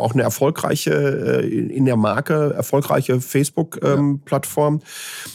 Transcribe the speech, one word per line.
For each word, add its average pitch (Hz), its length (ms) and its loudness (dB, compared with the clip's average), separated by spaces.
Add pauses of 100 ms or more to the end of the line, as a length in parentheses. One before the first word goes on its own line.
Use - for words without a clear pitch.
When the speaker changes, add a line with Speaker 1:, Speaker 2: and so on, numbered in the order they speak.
Speaker 1:
auch 117 140 0
eine 127 80 4
erfolgreiche, 147 680 0 (540)
äh, - 40 -2
in, - 220 -2
in 135 140 0
der 127 120 4
Marke, 143 600 2
erfolgreiche 139 640 0
Facebook, 143 640 -2
ähm, 143 320 2
Speaker 2:
Ja. 143 80 -6
Speaker 1:
Plattform. 147 560 0 (540)